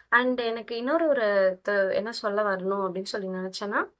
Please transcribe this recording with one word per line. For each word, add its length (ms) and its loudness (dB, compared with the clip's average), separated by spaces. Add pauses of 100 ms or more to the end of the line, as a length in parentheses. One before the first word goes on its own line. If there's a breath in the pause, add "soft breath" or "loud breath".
And 320 4
எனக்கு 360 -4
இன்னொரு 300 0
ஒரு 560 4
த-, 280 2
என்ன 200 -2
சொல்ல 320 -2
வரணும் 460 -2
அப்படின்னு 140 -6
சொல்லி 240 -6
நினைச்சேன்னா 640 -4 (100)